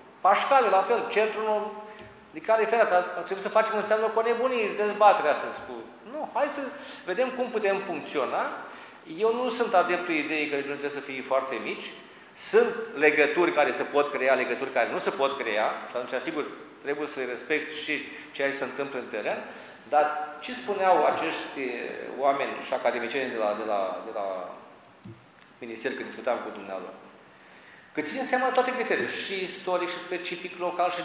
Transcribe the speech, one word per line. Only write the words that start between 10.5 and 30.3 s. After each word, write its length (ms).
regiunile 240
trebuie 240
să 80
fie 100
foarte 420
mici. 280
Sunt 420
legături 560
care 200
se 120
pot 280
crea, 220
legături 380
care 200
nu 60
se 120
pot 280
crea, 340
și 60
atunci, 260
sigur, 240
trebuie 260
să 120
respect 440
și 280
ceea 180
ce 60
se 80
întâmplă 360
în 80
teren. 300
Dar 500
ce 140
spuneau 520
acești 360
oameni 480
și 80
academicieni 580
de 60
la, 160
de 140
la, 380
de 80
la 420
minister 340
când 140
discutam 320
cu 160
dumnealor? 360
Că 100
țin 200
seama 220
de 60
toate 220
criteriile, 360
și 340
istoric, 460
și 80
specific 600